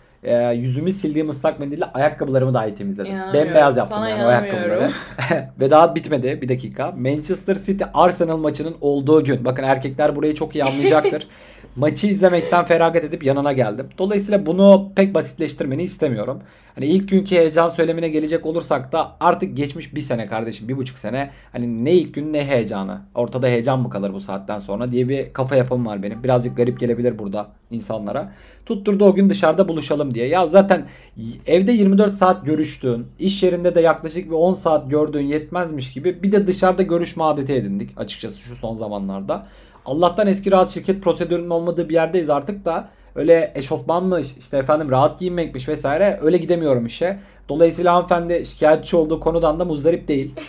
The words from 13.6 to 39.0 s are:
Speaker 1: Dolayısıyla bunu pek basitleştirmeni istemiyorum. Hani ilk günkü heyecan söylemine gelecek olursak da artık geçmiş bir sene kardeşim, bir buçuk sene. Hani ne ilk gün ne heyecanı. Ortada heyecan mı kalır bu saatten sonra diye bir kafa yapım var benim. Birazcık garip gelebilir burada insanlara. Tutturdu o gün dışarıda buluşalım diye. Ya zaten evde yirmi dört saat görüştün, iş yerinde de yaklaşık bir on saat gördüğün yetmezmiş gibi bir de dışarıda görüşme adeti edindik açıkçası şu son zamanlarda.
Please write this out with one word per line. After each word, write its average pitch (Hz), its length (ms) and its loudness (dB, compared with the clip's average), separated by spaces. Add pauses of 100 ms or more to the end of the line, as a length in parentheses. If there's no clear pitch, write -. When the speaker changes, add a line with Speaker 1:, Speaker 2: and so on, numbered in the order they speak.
Speaker 1:
Dolayısıyla 196 480 0
bunu 196 500 6
pek 196 180 4
basitleştirmeni 151 680 -4
istemiyorum. 127 580 -4 (340)
Hani 135 120 -6
ilk 190 220 2
günkü 190 280 2
heyecan 165 320 4
söylemine 165 400 -2
gelecek 156 380 -2
olursak 156 460 -4
da 156 280 -2
artık 175 360 0
geçmiş 143 380 -8
bir 147 60 -6
sene 120 260 -4
kardeşim, 110 420 -8
bir 135 80 -4
buçuk 131 220 -8
sene. 131 320 -6 (220)
Hani 120 320 -4
ne 160 80 2
ilk 165 220 2
gün 151 180 -6
ne 147 140 0
heyecanı. 101 520 -2 (160)
Ortada 120 320 -2
heyecan 123 340 0
mı 107 100 -4
kalır 98 220 -4
bu 98 80 -10
saatten 98 380 -8
sonra 110 340 -6
diye 123 160 0
bir 135 240 -4
kafa 135 240 -2
yapım 123 300 0
var 104 160 -6
benim. 113 220 -8
Birazcık 123 320 0
garip 123 240 0
gelebilir 117 380 -2
burada 101 300 -8 (220)
insanlara. 113 600 -8 (340)
Tutturdu 202 380 2
o 190 100 8
gün 196 160 4
dışarıda 160 380 2
buluşalım 147 460 -2
diye. 120 140 -2
Ya 175 180 2
zaten 190 400 4 (600)
evde 190 260 4
yirmi 196 260 6
dört 202 160 4
saat 185 320 2
görüştün, 135 600 -2 (120)
iş 190 240 -2
yerinde 175 320 2
de 170 60 4
yaklaşık 160 460 2
bir 160 80 -6
on 170 180 4
saat 151 380 0
gördüğün 147 360 0
yetmezmiş 151 640 -6
gibi 180 300 -4
bir 196 100 2
de 202 140 4
dışarıda 185 360 2
görüşme 165 420 -2
adeti 143 300 0
edindik 101 420 -4
açıkçası 104 420 -12
şu 120 180 -18
son 113 180 -8
zamanlarda. 104 720 -8 (400)